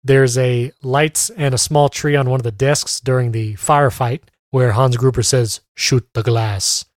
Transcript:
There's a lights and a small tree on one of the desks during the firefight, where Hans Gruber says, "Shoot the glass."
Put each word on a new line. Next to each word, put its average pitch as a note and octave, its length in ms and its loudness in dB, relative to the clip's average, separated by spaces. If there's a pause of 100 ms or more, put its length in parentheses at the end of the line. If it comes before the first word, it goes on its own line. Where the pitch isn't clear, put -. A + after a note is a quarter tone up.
There's C3+ 300 4
a B2 340 0 (120)
lights C#3+ 480 -2
and D3 240 -2
a A#2+ 40 -2
small D3 300 2
tree D3 260 -2
on C3+ 140 0
one C3 120 0
of A#2 40 -8
the A#2 80 -4
desks C3+ 480 -2
during B2+ 320 -2
the A2 220 -4
firefight, C3+ 680 0 (300)
where B2+ 220 2
Hans B2 260 2
Gruber B2 240 0
says, A#2 380 0 (140)
"Shoot - 380 -2
the A#2 100 -4
glass." A2 600 -2 (140)